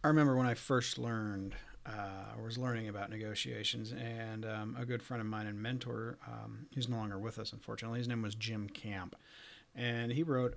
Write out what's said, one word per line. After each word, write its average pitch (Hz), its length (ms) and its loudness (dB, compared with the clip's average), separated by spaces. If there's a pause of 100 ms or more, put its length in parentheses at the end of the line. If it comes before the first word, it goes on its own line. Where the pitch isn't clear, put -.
I 151 60 8
remember 147 280 10
when 127 120 8
I 117 60 6
first 123 440 2
learned, 107 560 0 (320)
uh, 101 500 -6
I 113 60 -6
was 113 160 -4
learning 117 300 0
about 101 220 -4
negotiations, 110 840 -2
and, 113 520 -4
um, 110 320 -4
a 123 80 -4
good 123 160 -2
friend 120 200 -6
of 107 80 -2
mine 107 180 -2
and 104 160 -4
mentor, 117 640 -4
um, 113 460 -10
he's 123 160 -2
no 123 80 0
longer 101 240 -2
with 113 180 -6
us, 107 140 -6
unfortunately. 113 480 -6
His 123 80 -2
name 117 140 0
was 104 120 -2
Jim 107 340 -4
Camp, 98 460 -8 (600)
and 117 340 0
he 143 140 2
wrote 127 320 4